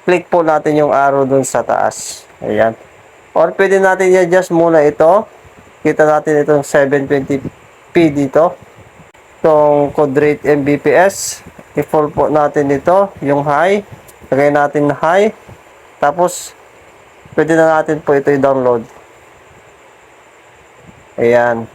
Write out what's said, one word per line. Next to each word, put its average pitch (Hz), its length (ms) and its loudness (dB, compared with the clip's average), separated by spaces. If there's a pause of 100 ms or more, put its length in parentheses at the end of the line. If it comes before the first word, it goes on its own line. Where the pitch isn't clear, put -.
Click 180 320 -2
po 175 80 2
natin 151 400 0
yung 147 80 0
arrow 139 400 0
dun 135 160 0
sa - 160 -4
taas. 107 640 -6 (160)
Ayan. 113 320 -2 (640)
Or - 160 0
pwede 196 240 0
natin 185 400 2
i-adjust 180 320 0
muna 165 320 2
ito. 160 480 2 (560)
Kita 151 240 2
natin 151 320 0
itong 147 240 0
seven 139 400 0
twenty 139 320 -4 (560)
P 170 160 4
dito. 147 480 0 (800)
Itong 147 560 2
code 143 240 0
rate 147 300 0
M 147 180 0
B 143 140 0
P 151 160 -2
S. - 500 -2 (320)
I-full 151 320 -2
po 151 220 -2
natin 147 400 0
ito. 180 400 0 (100)
Yung 143 240 -2
high. 175 400 0 (460)
Lagay 143 180 2
natin 147 400 0
na 143 80 -4
high. 190 320 0 (720)
Tapos, 170 560 -4 (800)
pwede 156 160 0
na 160 260 2
natin 156 220 -4
po 143 160 0
ito 139 160 0
i-download. 131 480 0 (2500)
Ayan. 120 540 0